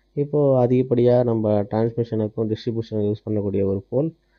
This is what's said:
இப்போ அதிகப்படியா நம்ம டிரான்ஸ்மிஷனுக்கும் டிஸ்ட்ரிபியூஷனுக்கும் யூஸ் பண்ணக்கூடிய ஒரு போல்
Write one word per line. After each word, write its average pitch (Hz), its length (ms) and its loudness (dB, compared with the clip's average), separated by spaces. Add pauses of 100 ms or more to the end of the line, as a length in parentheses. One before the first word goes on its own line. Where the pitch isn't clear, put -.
(160)
இப்போ 143 500 2
அதிகப்படியா 123 580 4
நம்ம 107 380 0
டிரான்ஸ்மிஷனுக்கும் 110 840 -2
டிஸ்ட்ரிபியூஷனுக்கும் 110 580 -4
யூஸ் 104 180 -4
பண்ணக்கூடிய 101 400 -2
ஒரு 98 240 -2
போல் 160 260 -2 (240)